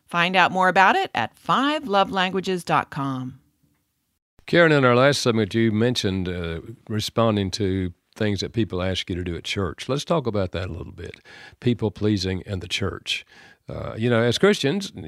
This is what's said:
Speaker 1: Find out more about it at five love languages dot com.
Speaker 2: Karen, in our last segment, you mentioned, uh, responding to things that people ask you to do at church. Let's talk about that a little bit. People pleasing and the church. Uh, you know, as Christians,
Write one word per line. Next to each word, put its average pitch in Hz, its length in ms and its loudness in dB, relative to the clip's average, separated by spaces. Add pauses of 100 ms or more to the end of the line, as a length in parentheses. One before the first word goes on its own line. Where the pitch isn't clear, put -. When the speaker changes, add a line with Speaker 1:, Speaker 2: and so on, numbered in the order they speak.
Speaker 1:
Find 175 300 0
out 175 160 6
more 185 160 4
about 190 260 6
it 381 200 -2
at - 220 -4
five 277 520 -2
love 190 240 2
languages 185 500 -2
dot - 280 0
com. 135 500 -8 (1080)
Speaker 2:
Karen, 165 240 4
in 143 140 4
our 123 100 6
last 135 280 4
segment, 110 320 0
you 113 180 2
mentioned, 104 560 0
uh, 85 320 -6 (280)
responding 107 640 0
to 95 400 -2 (220)
things 104 260 -2
that 90 120 -8
people 95 280 -2
ask 92 300 -4
you 90 60 -4
to 90 80 -6
do 87 120 -6
at - 80 -12
church. - 440 -6
Let's 139 160 -4
talk 160 240 -2
about 101 240 -2
that 92 160 -6
a 82 40 -10
little 80 200 -12
bit. 82 240 -16 (440)
People 113 300 0
pleasing 95 560 -2
and 98 160 -6
the 95 60 -14
church. - 580 -6 (420)
Uh, - 300 -10
you 117 100 0
know, 113 140 4
as 120 160 2
Christians, 190 540 2 (160)